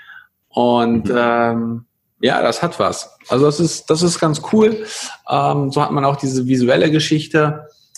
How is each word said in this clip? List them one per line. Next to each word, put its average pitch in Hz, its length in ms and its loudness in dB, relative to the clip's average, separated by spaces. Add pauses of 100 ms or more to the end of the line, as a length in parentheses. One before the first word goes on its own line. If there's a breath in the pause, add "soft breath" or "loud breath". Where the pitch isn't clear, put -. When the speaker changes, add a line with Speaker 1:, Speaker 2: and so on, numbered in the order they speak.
(480 loud breath)
Speaker 1:
Und, 117 600 0
Speaker 2:
Mhm. 123 80 0
Speaker 1:
ähm, 117 680 0 (360)
ja, - 200 2
das - 220 0
hat 170 160 -4
was. - 380 -4 (120)
Also 135 180 2
das 147 120 0
ist, - 320 -2
das 160 120 2
ist 175 180 0
ganz 156 220 0 (100)
cool. 220 320 2 (440 loud breath)
Ähm, 143 440 0
so 147 100 0
hat - 80 -2
man 139 140 0
auch 143 120 2
diese 131 300 -2
visuelle 131 440 2
Geschichte. 151 760 0 (320 soft breath)